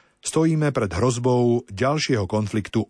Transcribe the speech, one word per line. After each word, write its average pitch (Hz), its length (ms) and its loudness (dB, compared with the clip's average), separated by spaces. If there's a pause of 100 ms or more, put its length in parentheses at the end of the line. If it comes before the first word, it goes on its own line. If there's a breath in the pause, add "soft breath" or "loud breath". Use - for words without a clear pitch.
(240 soft breath)
stojíme 156 480 0
pred 113 240 0
hrozbou 120 720 2
ďalšieho 127 640 0
konfliktu 107 580 -2